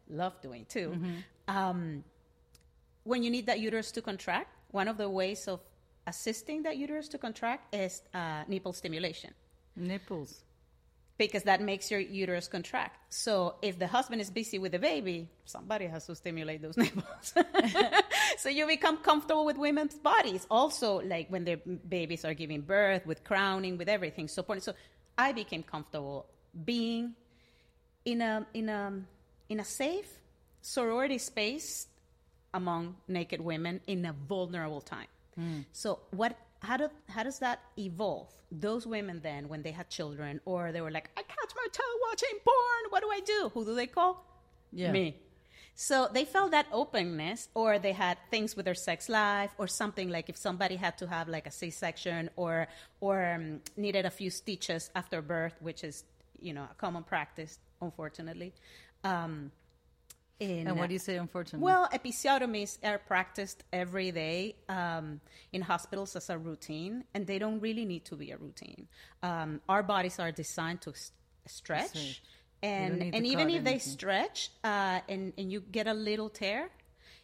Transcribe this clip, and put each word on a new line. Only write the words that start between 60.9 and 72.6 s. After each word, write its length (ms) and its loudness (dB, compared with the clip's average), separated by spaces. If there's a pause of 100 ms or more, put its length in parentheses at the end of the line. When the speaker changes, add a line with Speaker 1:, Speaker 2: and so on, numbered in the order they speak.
Speaker 2:
you 60 0
say 180 -4
unfortunately? 460 -4
Speaker 1:
Well, 300 8
episiotomies 880 0
are 160 2
practiced 720 -2
every 400 0
day, 440 -2 (140)
um, 500 -2 (340)
in 80 -2
hospitals 540 -2
as 160 -8
a 80 -2
routine, 640 -6 (100)
and 140 -2
they 120 -2
don't 200 0
really 260 -2
need 200 -4
to 100 -12
be 160 -10
a 60 -10
routine. 500 -16 (340)
Um, 480 -2
our 140 6
bodies 360 2
are 120 0
designed 500 -4
to 100 -12
s-, 200 -14 (340)
stretch, 440 -4
Speaker 2:
Stretch. 320 -6 (420)